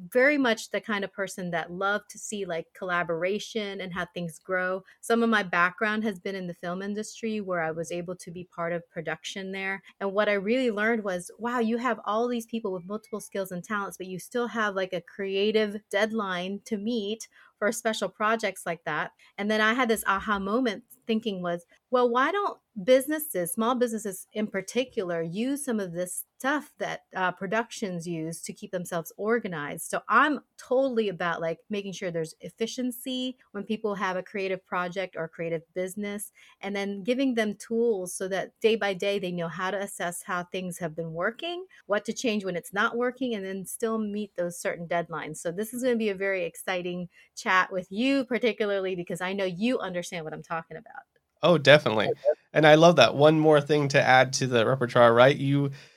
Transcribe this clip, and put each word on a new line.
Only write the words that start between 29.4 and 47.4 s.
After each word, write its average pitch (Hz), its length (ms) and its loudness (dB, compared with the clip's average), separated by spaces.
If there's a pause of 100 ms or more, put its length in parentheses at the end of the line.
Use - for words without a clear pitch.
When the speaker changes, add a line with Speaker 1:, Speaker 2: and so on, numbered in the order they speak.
Speaker 1:
So - 180 -4
I'm 254 340 4 (180)
totally 247 500 0
about, 170 320 -4
like, 165 200 -4 (100)
making 196 240 -6
sure 175 160 -6
there's 165 320 -4
efficiency 254 960 -6 (140)
when 202 120 -8
people 214 300 -2
have 185 240 -2
a 185 40 -6
creative 190 440 -6
project 180 500 -4
or 165 80 -4
a 165 60 -8
creative 165 320 -4 (120)
business, 202 560 -6 (300)
and 202 160 -6
then 202 280 -4
giving 254 300 0
them 214 200 -2
tools 226 600 -2
so 190 140 -6
that 185 320 -4
day 220 160 4
by 202 160 0
day 202 260 0
they 180 140 -4
know 170 160 -4
how 185 220 -4
to 196 100 -2
assess 185 420 -6
how 180 220 -4
things 180 340 -6
have 160 160 -6
been 165 200 -6
working, 285 500 -4 (220)
what 208 180 0
to 226 80 -4
change 214 320 -2
when 185 100 -4
it's 170 200 -8
not 233 240 0
working, 247 360 -2
and 196 120 -6
then 190 180 -8
still 226 320 -4
meet 208 400 -6
those 175 240 -4
certain 175 260 -6
deadlines. 165 520 -4
So 175 120 -6
this 202 220 -6
is 240 100 -8
gonna 247 140 2
be 220 140 0
a 190 40 -2
very 190 300 -2
exciting 180 640 -6 (260)
chat 185 380 2